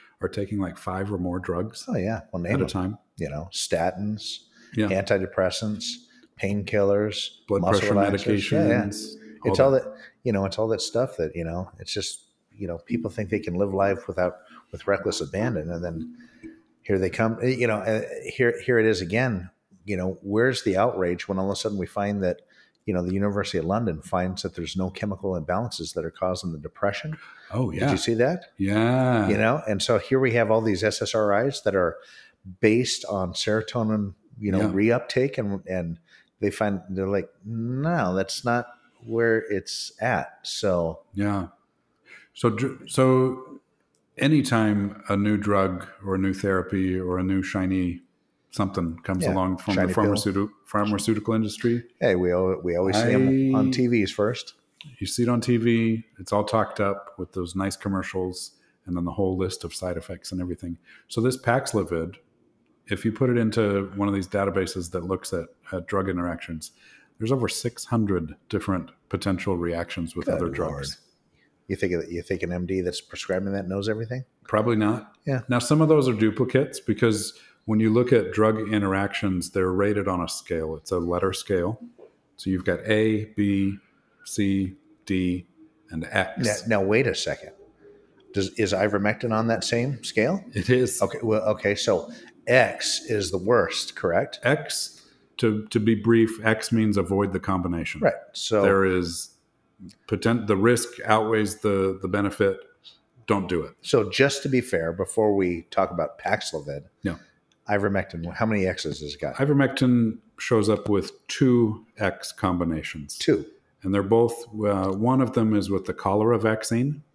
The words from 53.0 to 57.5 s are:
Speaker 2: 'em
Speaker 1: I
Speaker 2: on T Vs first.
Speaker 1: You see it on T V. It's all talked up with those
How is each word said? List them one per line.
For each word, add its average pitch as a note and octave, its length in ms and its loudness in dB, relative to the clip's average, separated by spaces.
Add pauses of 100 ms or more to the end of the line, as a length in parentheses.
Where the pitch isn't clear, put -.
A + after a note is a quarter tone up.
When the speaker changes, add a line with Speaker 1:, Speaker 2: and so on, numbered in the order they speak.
Speaker 2:
'em C3+ 420 4
Speaker 1:
I - 40 4
Speaker 2:
on - 120 4
T B2+ 160 2
Vs A#2 240 2
first. G#2+ 440 -2 (440)
Speaker 1:
You F#2+ 80 -6
see - 180 -2
it A#2 40 2
on A#2+ 120 2
T A#2+ 160 2
V. A2+ 480 2 (140)
It's F#2+ 140 -6
all G#2 120 2
talked G#2+ 360 0
up G2 380 -2
with F#2 140 -10
those F2 220 -6